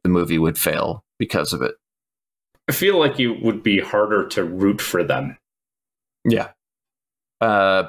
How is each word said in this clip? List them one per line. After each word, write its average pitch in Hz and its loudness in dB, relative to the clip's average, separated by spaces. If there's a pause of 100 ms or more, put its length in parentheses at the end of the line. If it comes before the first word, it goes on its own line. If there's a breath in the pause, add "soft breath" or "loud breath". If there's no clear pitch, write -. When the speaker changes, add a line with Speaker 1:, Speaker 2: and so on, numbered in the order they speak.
Speaker 1:
the 90 0
movie 85 2
would 80 2
fail - -4 (140)
because 82 -2
of 67 -6
it. 62 -2 (960)
Speaker 2:
I - -2
feel 190 2
like 147 2
it 120 -2
would 110 0
be 101 2
harder 104 0
to 95 -2
root 98 0
for 87 -2
them. 67 -4 (880)
Speaker 1:
Yeah. 113 0 (920)
Uh, 98 2